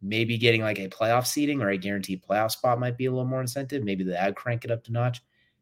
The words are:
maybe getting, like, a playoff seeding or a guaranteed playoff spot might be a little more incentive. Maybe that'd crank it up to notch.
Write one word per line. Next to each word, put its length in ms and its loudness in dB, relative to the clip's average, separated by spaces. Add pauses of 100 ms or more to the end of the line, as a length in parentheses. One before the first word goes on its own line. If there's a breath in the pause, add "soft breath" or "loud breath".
maybe 360 0
getting, 240 6
like, 180 -2
a 80 -6
playoff 400 2
seeding 340 0
or 100 2
a 60 2
guaranteed 460 -4
playoff 280 0
spot 280 2
might 180 -2
be 100 0
a 40 0
little 140 0
more 160 -2
incentive. 420 -4
Maybe 220 -2
that'd 320 0
crank 260 -4
it 80 -4
up 140 -4
to 80 -6
notch. 260 0 (420)